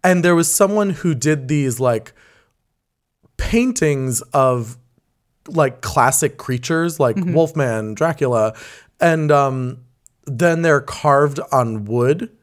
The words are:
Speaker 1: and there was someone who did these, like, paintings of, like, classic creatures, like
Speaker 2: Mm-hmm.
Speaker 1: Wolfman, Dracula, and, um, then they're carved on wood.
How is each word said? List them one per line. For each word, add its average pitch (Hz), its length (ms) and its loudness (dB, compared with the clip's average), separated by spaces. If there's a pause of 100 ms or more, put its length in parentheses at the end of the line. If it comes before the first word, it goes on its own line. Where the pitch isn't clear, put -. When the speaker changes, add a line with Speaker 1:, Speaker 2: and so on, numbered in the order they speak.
Speaker 1:
and 180 200 4
there 175 120 4
was 170 180 2
someone 202 380 2
who 165 240 -2
did 139 320 -2
these, 135 320 -2
like, 120 340 -2 (1200)
paintings 151 840 -2 (120)
of, 127 440 0 (720)
like, 156 340 -2
classic - 560 0
creatures, 160 640 -4
like 123 160 2
Speaker 2:
Mm-hmm. 180 180 -4
Speaker 1:
Wolfman, 127 600 0
Dracula, 123 600 0 (460)
and, 156 320 2
um, 131 480 0 (460)
then 165 360 0
they're 151 200 4
carved 143 580 0 (120)
on 113 340 -2
wood. 123 440 0 (140)